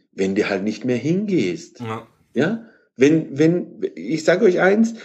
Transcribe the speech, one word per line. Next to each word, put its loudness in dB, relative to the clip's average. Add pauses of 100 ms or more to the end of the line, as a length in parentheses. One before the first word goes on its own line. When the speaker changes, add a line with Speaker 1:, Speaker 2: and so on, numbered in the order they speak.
(120)
Speaker 1:
Wenn -2
du 0
halt -2
nicht -6
mehr 0
hingehst.“ -2
Speaker 2:
Ja. -8 (280)
Speaker 1:
Ja? -2 (320)
Wenn, 2
wenn, 0 (140)
ich -6
sag 2
euch 4
eins, 2